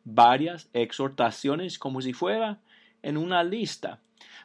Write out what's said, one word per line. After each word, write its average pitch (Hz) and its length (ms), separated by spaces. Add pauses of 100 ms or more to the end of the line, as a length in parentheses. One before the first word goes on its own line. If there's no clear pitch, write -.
varias 127 720
exhortaciones 135 1040
como 131 220
si 127 100
fuera 208 480 (420)
en 147 160
una 175 260
lista. 180 580 (440)